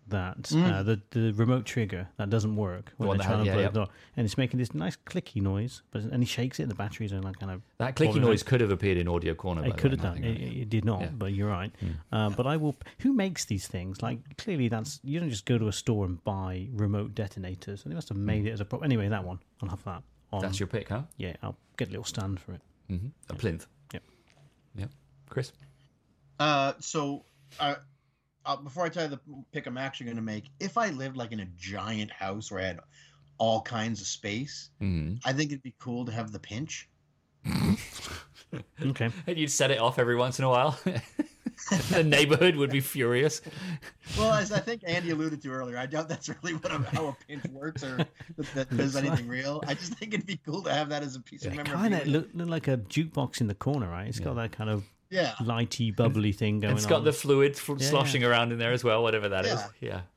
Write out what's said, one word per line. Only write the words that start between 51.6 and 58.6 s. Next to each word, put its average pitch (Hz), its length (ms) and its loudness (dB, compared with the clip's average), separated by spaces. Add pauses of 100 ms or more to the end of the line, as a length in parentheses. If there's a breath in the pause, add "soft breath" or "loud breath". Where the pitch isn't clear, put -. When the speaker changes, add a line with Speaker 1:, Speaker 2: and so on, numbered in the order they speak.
Speaker 1:
kinda 147 180 0
look, 160 160 0
look 170 140 -4
like 165 220 -2
a 131 80 4
jukebox 143 640 -2
in 117 60 2
the 104 80 -2
corner, 131 340 -2
right? 87 180 -6
It's 110 120 -6
got 120 180 -2
Speaker 3:
Yeah. 117 60 -2
Speaker 1:
that 110 100 -4
kind 107 160 -4
of 104 160 0 (240)
Speaker 2:
Yeah. 156 320 0
Speaker 1:
lighty, 117 520 0
bubbly 107 380 4
thing 104 300 2
going 107 160 2
Speaker 3:
It's 107 80 0
got 147 140 6
Speaker 1:
on. 139 40 -2
Speaker 3:
the 151 100 6
fluid 139 440 4
fl- - 200 -4
Speaker 1:
Yeah, 135 120 2
Speaker 3:
sloshing 139 320 4
Speaker 1:
yeah. 120 80 6
Speaker 3:
around 117 240 6
in 117 40 -4
there 117 140 2